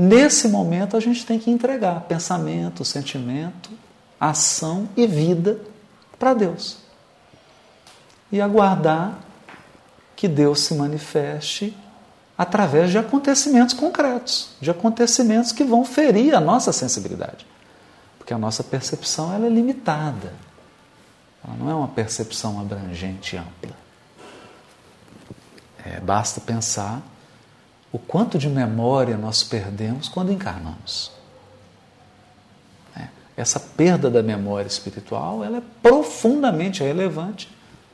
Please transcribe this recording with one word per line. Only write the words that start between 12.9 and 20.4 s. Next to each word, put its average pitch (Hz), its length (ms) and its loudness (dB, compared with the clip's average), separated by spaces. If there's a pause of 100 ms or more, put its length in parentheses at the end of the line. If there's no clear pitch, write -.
de 196 80 2
acontecimentos 269 800 4
concretos, 285 720 -2 (120)
de 147 120 0
acontecimentos 226 800 2
que - 100 2
vão 240 220 4
ferir 269 500 4
a 196 60 6
nossa 185 320 2
sensibilidade. 95 760 -6 (720)
Porque - 160 -8
a 117 40 -4
nossa 110 260 -4
percepção, - 680 -6
ela 220 140 -2
é 233 40 2
limitada. 156 840 -2 (1120)